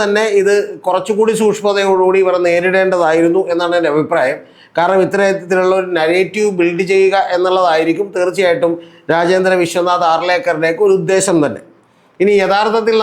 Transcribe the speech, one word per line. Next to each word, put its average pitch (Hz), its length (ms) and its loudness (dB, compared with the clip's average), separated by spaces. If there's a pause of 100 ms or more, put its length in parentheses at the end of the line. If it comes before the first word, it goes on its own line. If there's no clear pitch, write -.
തന്നെ 208 220 0 (160)
ഇത് 196 160 2 (300)
കുറച്ചുകൂടി 202 560 0
സൂക്ഷ്മതയോടുകൂടി 196 840 0
ഇവർ 180 120 2 (120)
നേരിടേണ്ടതായിരുന്നു 175 920 2 (100)
എന്നാണ് 175 280 -2
എൻ്റെ 160 140 0
അഭിപ്രായം. 147 460 -2 (380)
കാരണം 180 280 2
ഇത്തരത്തിലുള്ള 185 760 0
ഒരു 185 60 -6 (120)
നരേറ്റീവ് 185 500 0 (100)
ബിൽഡ് 175 320 0
ചെയ്യുക 190 240 2 (200)
എന്നുള്ളതായിരിക്കും 180 720 0 (100)
തീർച്ചയായിട്ടും 170 560 0 (400)
രാജേന്ദ്ര 185 400 2 (100)
വിശ്വനാഥ് 175 500 -2
ആർലേക്കറുടെയൊക്കെ 165 720 -2
ഒരു 190 120 2
ഉദ്ദേശം 185 460 0
തന്നെ. 113 160 -6 (640)
ഇനി 202 80 2 (120)
യഥാർത്ഥത്തിൽ 214 600 0